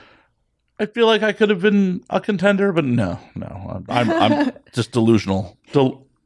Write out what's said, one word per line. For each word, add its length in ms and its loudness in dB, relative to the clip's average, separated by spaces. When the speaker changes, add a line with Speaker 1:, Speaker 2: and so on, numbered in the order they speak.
Speaker 1:
I 80 -4
feel 220 0
like 160 2
I 80 0
could 180 2
have 120 -2
been 480 2
a 100 -2
contender, 540 0
but 100 0
no, 340 -2
no. 540 -12
I'm, 200 0
I'm, 20 0
I'm 180 0
Speaker 2:
<laughs> 100 -20
Speaker 1:
just 180 -4
delusional. 680 0
Del- 340 0